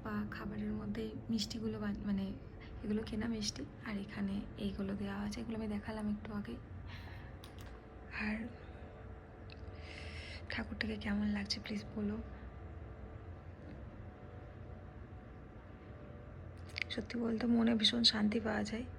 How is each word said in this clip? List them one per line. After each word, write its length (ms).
বা 100
খাবারের 480
মধ্যে 300
মিষ্টিগুলো 500
বান-, 260
মানে 260
এগুলো 200
কেনা 240
মিষ্টি, 360
আর 100
এখানে 440
এইগুলো 380
দেওয়া 200
আছে, 260
এগুলো 160
আমি 100
দেখালাম 420
একটু 240
আগে। 220
আর 140
ঠাকুরটাকে 460
কেমন 320
লাগছে 360
প্লিজ 200
বলো। 220
সত্যি 300
বলতে 280
মনে 280
ভীষণ 280
শান্তি 360
পাওয়া 240
যায়। 200